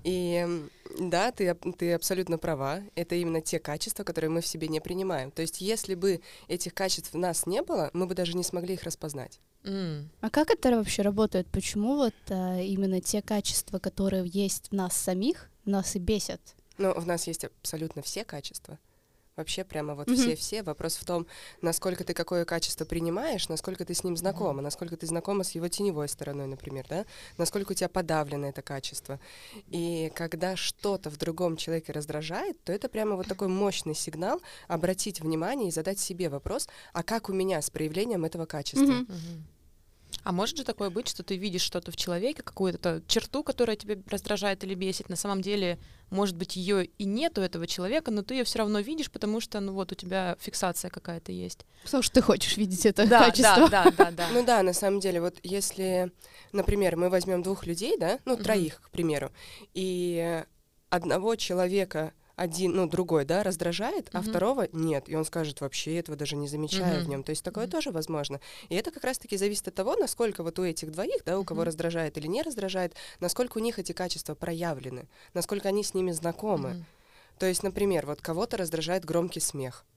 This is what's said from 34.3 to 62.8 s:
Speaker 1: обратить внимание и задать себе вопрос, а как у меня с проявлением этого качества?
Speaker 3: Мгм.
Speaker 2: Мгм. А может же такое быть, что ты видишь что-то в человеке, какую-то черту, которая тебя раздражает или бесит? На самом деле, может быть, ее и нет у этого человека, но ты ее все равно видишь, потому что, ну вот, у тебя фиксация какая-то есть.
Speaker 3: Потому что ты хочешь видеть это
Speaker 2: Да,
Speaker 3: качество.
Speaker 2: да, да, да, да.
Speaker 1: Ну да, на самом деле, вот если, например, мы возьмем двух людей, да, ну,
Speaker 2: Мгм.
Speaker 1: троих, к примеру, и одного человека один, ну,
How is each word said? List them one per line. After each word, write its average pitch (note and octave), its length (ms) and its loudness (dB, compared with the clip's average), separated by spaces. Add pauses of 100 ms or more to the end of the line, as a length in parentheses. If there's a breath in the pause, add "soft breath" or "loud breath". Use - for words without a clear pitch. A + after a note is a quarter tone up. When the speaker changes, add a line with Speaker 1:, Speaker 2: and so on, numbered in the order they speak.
Speaker 1:
обратить F3+ 540 0
внимание E3+ 480 0
и - 20 -4
задать G3 280 -2
себе F3 300 -2
вопрос, F3+ 380 -4 (260 loud breath)
а E3+ 80 -4
как A3 280 -2
у F#3+ 40 -2
меня F#3 280 2
с - 100 -4
проявлением E3+ 540 0
этого E3 200 -4
качества? D#3+ 400 2
Speaker 3:
Мгм. B3+ 240 4
Speaker 2:
Мгм. E3+ 340 -10 (800 loud breath)
А - 80 -2
может G3+ 260 0
же C#4 60 -6
такое G#3 260 -2
быть, G3+ 200 -4
что - 140 -8
ты G3 140 -4
видишь F3+ 260 -2
что-то - 280 -4
в E3 60 -10
человеке, F3+ 460 -2
какую-то F3 640 0
черту, - 360 2
которая A#3 320 2
тебя G#3 220 -6 (120)
раздражает G3 540 0
или F#3+ 120 -4
бесит? F#3+ 340 -4
На F3+ 60 -4
самом G3 260 0
деле, F#3 360 0 (340 soft breath)
может F#3+ 260 2
быть, F3+ 180 -4
ее F#3 260 2
и F#3 240 -4
нет A#3+ 320 0
у G3+ 40 2
этого F3 260 -2
человека, A#3 440 0
но G#3 100 0
ты A#3+ 140 -4
ее B3+ 100 0
все - 140 -2
равно G#3 200 2
видишь, D4 320 -4
потому G#3+ 300 -2
что, - 180 -6
ну G3 140 -4
вот, F#3+ 180 -4
у F#3 40 -8
тебя F#3 440 -2
фиксация F#3 500 -4
какая-то E3+ 420 -10
есть. F3+ 340 -8 (180 soft breath)
Speaker 3:
Потому C4+ 200 2
что - 100 0
ты B3 80 10
хочешь - 360 4
видеть F#3+ 280 2
это G#3 200 8
Speaker 2:
Да, A#3 140 12
Speaker 3:
качество. A3+ 500 12
Speaker 2:
да, G3 220 8
да, - 60 -
да, E3+ 140 -2
да. E3+ 200 -2
Speaker 1:
Ну A#3+ 140 6
да, A3+ 180 8
на F#3 100 4
самом G3+ 280 2
деле, F#3 180 0
вот F3 240 -2
если, F#3 680 0 (420 loud breath)
например, G3+ 420 4
мы F3 140 4
возьмем F3+ 320 4
двух F#3 240 -2
людей, G3 320 0
да, G#3 280 0
ну, B3+ 100 2
Speaker 2:
Мгм. G#3+ 80 -6
Speaker 1:
троих, F#3+ 380 2
к - 100 -20
примеру, D#3+ 380 0 (440 loud breath)
и F3 720 -2 (460)
одного F3+ 460 2
человека F3+ 760 0 (240)
один, F3 400 0
ну, F#3 120 4